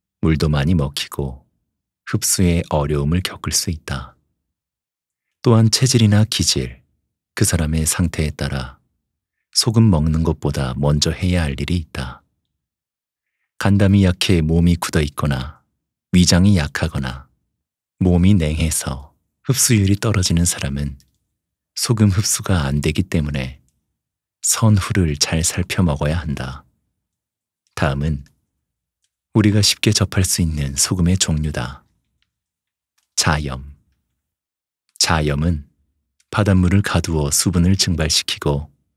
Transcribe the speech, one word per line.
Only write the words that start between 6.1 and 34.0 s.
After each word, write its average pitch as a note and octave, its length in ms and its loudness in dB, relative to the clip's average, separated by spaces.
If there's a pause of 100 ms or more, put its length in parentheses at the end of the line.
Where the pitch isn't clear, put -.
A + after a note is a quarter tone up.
기질, - 560 -2 (520)
그 - 120 -2
사람의 D#2 400 0
상태에 D#2+ 460 -2
따라 C2 460 -8 (760)
소금 A2+ 360 4
먹는 D#2+ 340 2
것보다 D2 520 -4
먼저 D2 360 0
해야 F2+ 320 0
할 C#2+ 160 -4
일이 F2+ 180 -4
있다. C2 440 -10 (1400)
간담이 G2+ 460 4
약해 F2+ 380 2
몸이 E2+ 340 4
굳어 - 260 -2
있거나 C#2+ 600 -4 (480)
위장이 F2+ 460 4
약하거나 C#2 720 -4 (680)
몸이 F2+ 340 4
냉해서 D#2 840 -2 (280)
흡수율이 G#2 540 2
떨어지는 F#2 460 0
사람은 C#2+ 540 -4 (840)
소금 G#2+ 280 4
흡수가 F#2 560 0
안 C#2+ 160 -2
되기 D#2 220 0
때문에 C#2+ 580 -4 (800)
선후를 F#2+ 760 0
잘 D#2+ 300 -2
살펴 - 360 -4
먹어야 D2+ 380 0
한다. C2+ 460 -8 (1080)
다음은 C#2+ 520 -4 (1080)
우리가 G#2 280 4
쉽게 - 320 0
접할 - 320 0
수 - 160 -2
있는 D2 340 -4
소금의 F2+ 420 0
종류다. D2+ 680 -4 (1300)
자염. C#2+ 600 -4 (1200)